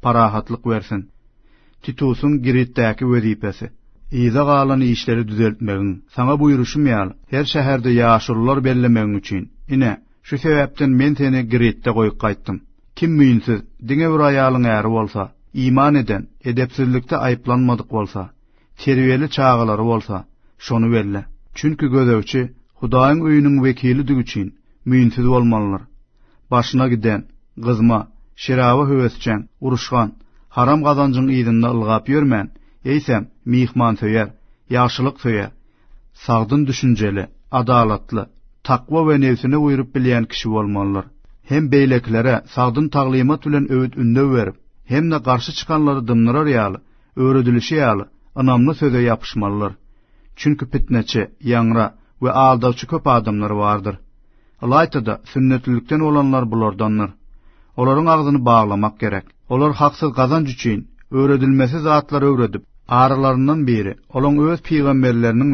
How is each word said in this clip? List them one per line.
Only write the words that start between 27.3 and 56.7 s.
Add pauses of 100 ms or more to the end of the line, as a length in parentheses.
gyzma, (360)
şeraby
höwesçäň, (200)
uruşgan, (380)
haram
gazanjyň
ýerinde
ylgap
ýörmän, (380)
eýsem, (200)
mihman
söýär, (420)
ýaşylyk
söýär, (600)
sagdyn
düşünjeli, (240)
adalatly, (400)
takwa
we
nefsine
uýurup
bilýän
kişi
bolmalydyr. (360)
Hem
beýleklere (120)
sagdyn
taglimat
bilen
öwüt
ünde
berip, (280)
hem
de
garşy
çykanlary
dymdyrar
ýaly, (380)
öwredilişi
ýaly, (320)
ynamly
söze
ýapyşmalydyr. (640)
Çünki
pitneçi, (180)
ýaňra (320)
we
aldawçy
köp
adamlar
bardyr. (640)
Laytada
sünnetlilikden
olanlar
bulardandyr. (640)